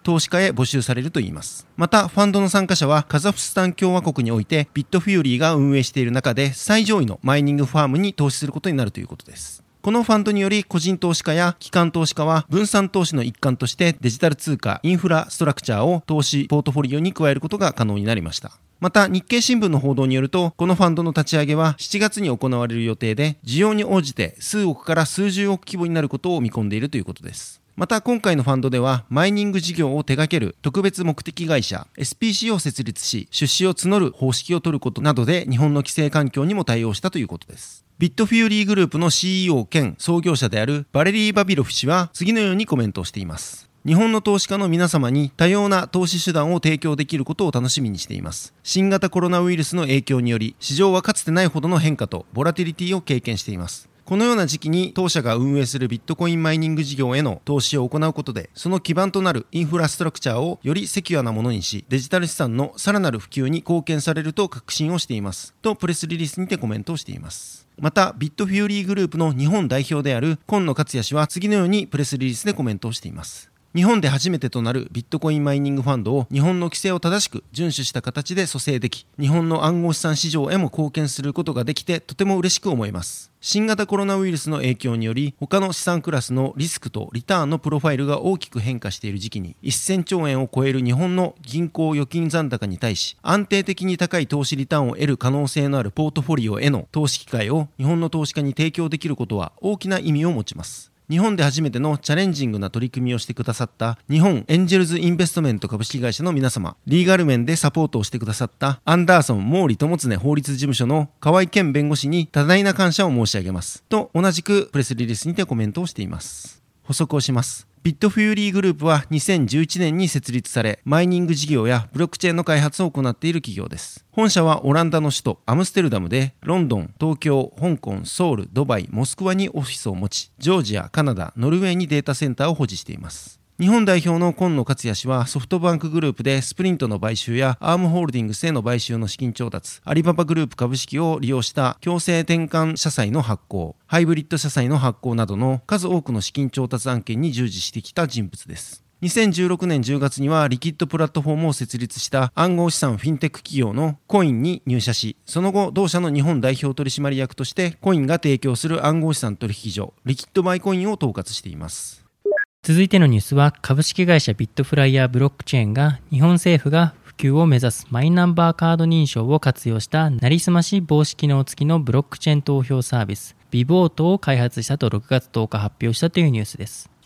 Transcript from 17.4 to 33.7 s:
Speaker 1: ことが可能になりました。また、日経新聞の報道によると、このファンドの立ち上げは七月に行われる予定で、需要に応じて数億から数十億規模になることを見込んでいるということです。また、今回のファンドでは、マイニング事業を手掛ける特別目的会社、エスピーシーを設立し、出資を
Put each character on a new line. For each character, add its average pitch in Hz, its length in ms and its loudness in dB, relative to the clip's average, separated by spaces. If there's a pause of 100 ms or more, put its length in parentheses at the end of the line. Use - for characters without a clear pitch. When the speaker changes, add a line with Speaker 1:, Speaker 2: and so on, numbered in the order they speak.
Speaker 1:
こ 160 80 -4
と 208 80 -4
が 185 160 0
可 123 100 -2
能 104 140 0
に 101 80 -4
な 113 100 0
り 92 60 -2
ま 80 100 -8
し - 80 -8
た。 - 140 -16 (260)
ま 180 120 0
た、 202 180 4
日 185 180 -2
経 240 140 0
新 240 180 2
聞 208 80 2
の 147 120 2
報 139 140 0
道 131 120 0
に 131 100 2
よ 131 60 2
る 135 80 0
と、 175 260 0
こ 170 120 0
の 185 80 4
フ 190 80 4
ァ 175 60 6
ン 160 60 2
ド 170 80 0
の 165 80 -2
立 151 120 2
ち 160 140 0
上 147 100 2
げ 151 80 2
は 160 240 2
七 - 200 -4
月 208 220 0
に 175 80 0
行 127 200 -2
わ 120 180 0
れ 117 80 -4
る 117 100 -2
予 110 100 -2
定 110 180 -2
で、 147 300 -2
需 123 160 -2
要 214 140 4
に 208 100 0
応 190 180 2
じ 139 140 -6
て - 240 -4
数 208 240 -4
億 165 220 -2
か 160 100 0
ら 160 100 2
数 196 260 0
十 196 180 0
億 190 160 -2
規 196 120 -10
模 175 80 -2
に 170 80 -2
な 160 80 0
る 143 60 0
こ 135 100 -6
と 180 160 -2
を 160 60 0
見 117 100 0
込 110 140 -4
ん 104 60 -2
で 104 80 -2
い - 20 -2
る 135 80 -4
と 139 100 -4
い 101 40 -2
う - 20 -4
こ 92 100 -10
と - 80 -20
で - 120 -16
す。 - 280 -16 (140)
ま 175 120 -4
た、 220 140 0
今 240 200 -2
回 180 140 2
の 135 80 2
フ 135 80 0
ァ 135 60 4
ン 127 40 0
ド 131 80 0
で 123 100 0
は、 127 300 0
マ 156 180 2
イ 202 40 2
ニ 208 120 0
ン 202 80 -2
グ 190 80 0
事 170 140 -4
業 147 240 0
を 147 60 -2
手 135 120 0
掛 151 140 0
け 170 100 0
る 98 220 -4
特 151 200 -2
別 190 220 0
目 160 180 0
的 165 260 -8
会 143 160 2
社、 - 240 -6 (100)
エ 139 80 -4
ス - 120 -8
ピ 226 120 0
ー 202 40 0
シ 220 140 -2
ー 226 60 2
を 185 60 2
設 139 240 -4
立 - 220 -8
し、 - 260 -6
出 147 160 0
資 - 200 2
を 185 60 2